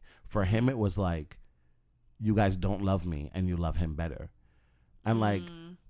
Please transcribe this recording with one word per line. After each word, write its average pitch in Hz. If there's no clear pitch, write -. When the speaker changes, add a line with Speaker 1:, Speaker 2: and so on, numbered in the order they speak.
Speaker 1:
For 98
him, 110
it 135
was 101
like, 85
"You 107
guys 98
don't 95
love 95
me 76
and 90
you 87
love 85
him 80
better." 80
And, 113
like, 101
Speaker 2:
Mm. 165